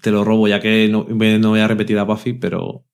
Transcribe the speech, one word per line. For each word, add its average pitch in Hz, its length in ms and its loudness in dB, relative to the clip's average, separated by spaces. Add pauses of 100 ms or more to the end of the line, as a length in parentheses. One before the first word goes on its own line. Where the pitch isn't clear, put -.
te 110 100 -2
lo 104 120 2
robo, 110 240 2
ya 104 120 2
que 110 300 2
no, 107 200 -2
no 110 400 2
voy 107 100 2
a 107 80 2
repetir 110 300 -2
a 104 60 0
Buffy, 107 300 -4
pero 95 600 -8